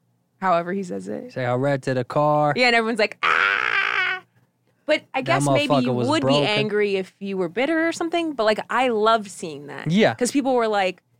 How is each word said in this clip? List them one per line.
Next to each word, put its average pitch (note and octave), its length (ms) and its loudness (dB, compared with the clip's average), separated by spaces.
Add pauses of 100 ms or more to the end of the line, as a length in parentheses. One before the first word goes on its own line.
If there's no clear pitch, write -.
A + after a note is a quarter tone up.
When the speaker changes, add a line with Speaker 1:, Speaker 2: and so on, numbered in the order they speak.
(420)
Speaker 1:
However F3 320 0
he G3 80 -4
says F#3 280 -10
it. G#3+ 240 -10
Speaker 2:
Say, C3 120 -4
"I B2 80 0
rented C3 460 0
a B2 60 -2
car." D3+ 500 2
Speaker 1:
Yeah, B3 120 2
and A#3 80 4
everyone's A3+ 240 0
like, G#3 220 -2
"Ah!" F#4 1000 0 (640)
But - 140 2 (120)
I C4+ 60 -2
Speaker 2:
That C4 60 -6
Speaker 1:
guess C3+ 200 2
maybe C#3 220 2
Speaker 2:
motherfucker C#3 160 2
Speaker 1:
you B2+ 80 0
Speaker 2:
was B2 160 0
Speaker 1:
would - 140 2
be - 60 0
Speaker 2:
broken. C#3+ 200 4
Speaker 1:
angry G#3 480 0
if F#3+ 240 -4
you G3 160 -6
were F3+ 140 -2
bitter D#4+ 400 0
or - 20 -4
something. E4 400 -4
But, A#3 140 -2
like, A3 240 2
I B3 180 0
loved A3 420 2
seeing D3 380 -12
that. C#3+ 240 -6
Speaker 2:
Yeah. F3 220 4
Speaker 1:
'Cause B3 180 -2
people C4+ 240 0
were, A3+ 140 2
like, F#3+ 340 -2 (160)